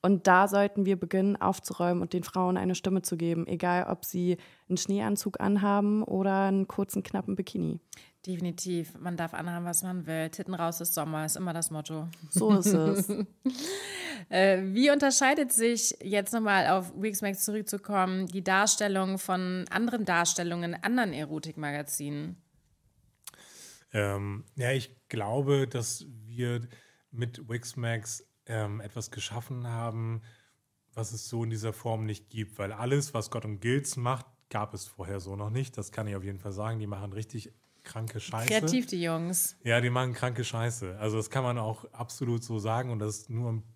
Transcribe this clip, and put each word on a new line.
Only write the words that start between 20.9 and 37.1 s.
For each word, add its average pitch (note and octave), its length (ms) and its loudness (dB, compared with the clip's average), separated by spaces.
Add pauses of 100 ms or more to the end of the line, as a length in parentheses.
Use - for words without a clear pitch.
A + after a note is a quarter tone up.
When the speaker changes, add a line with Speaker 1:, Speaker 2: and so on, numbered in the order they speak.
Speaker 2:
Erotikmagazinen? D3 1200 -6 (1600)
Speaker 3:
Ähm, G2+ 500 0 (120)
ja, B2 180 0
ich C3 200 -4 (140)
glaube, C3+ 640 0
dass - 360 -4 (200)
wir A#2+ 360 -2 (500)
mit A#2+ 360 -6
Wixmax, A#2 760 -6 (200)
ähm, G#2+ 360 -4
etwas A2 280 -10
geschaffen A#2+ 580 -8
haben, A2+ 540 -4 (720)
was A2 200 -6
es - 160 -10
so A#2 160 -2
in A2+ 40 -2
dieser A2+ 220 -4
Form A2 340 -4
nicht G#2+ 240 -8
gibt. A2 300 -10
Weil G2+ 140 -4
alles, C3 400 0
was A2+ 180 -2
Gott A#2 140 -6
und G2+ 160 -6
Gills C3 340 0
macht, B2 300 -2 (240)
gab G#2 240 -4
es F#2+ 120 -10
vorher F#2+ 360 -8
so F#2+ 160 -8
noch G#2 120 -6
nicht. B2+ 280 -4
Das - 160 -8
kann G#2+ 140 -4
ich G2+ 100 -6
auf F#2+ 80 -8
jeden G2 140 -8
Fall G2 120 -10
sagen. A2 280 -4
Die G#2+ 80 -6
machen G2+ 260 -10